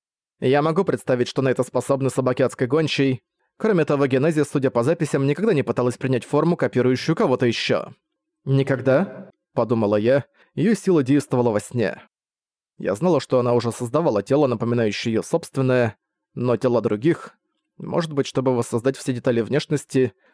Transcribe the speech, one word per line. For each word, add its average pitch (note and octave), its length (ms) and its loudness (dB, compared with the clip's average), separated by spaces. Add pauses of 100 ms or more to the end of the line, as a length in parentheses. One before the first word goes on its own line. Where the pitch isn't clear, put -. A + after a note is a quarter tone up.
(420)
Я C3+ 200 2
могу D#3+ 220 0
представить, B2 460 -2
что - 120 -4
на C3 60 2
это B2+ 160 0
способны C3 460 -2
собаки B2+ 320 0
адской C3 260 -2
гончей. C#3 540 0 (340)
Кроме G3 300 2
того, C#3+ 220 2
Генезис, C#3+ 420 2
судя C3+ 200 0
по A#2+ 140 0
записям, D3 420 0
никогда F3+ 280 0
не C#3 100 0
пыталась B2 340 -2
принять B2+ 280 -2
форму, D#3+ 320 2
копирующую B2+ 580 0
кого-то C3+ 300 0
еще. - 480 -2 (500)
«Никогда?» — C3+ 880 0 (220)
подумала A2 420 2
я, A#2+ 300 2 (300)
ее G#3+ 200 2
сила F3 280 2
действовала B2 480 2
во G#2 100 0
сне. G#2+ 400 -4 (760)
Я F#2 180 -2
знала, D#3 260 2
что - 180 0
она A#2+ 140 0
уже A#2 180 0
создавала B2 520 -2
тело, C#3 240 2
напоминающее A#2 680 -2
ее G#2+ 80 0
собственное, B2+ 760 -2 (380)
но B2 240 -2
тела A#2+ 240 0
других... A2 560 -2 (400)
Может D#3 360 -6
быть, C#3 140 -2
чтобы C3 280 0
воссоздать A#2+ 400 -2
все - 180 -6
детали A#2+ 280 0
внешности, C3 720 -2 (200)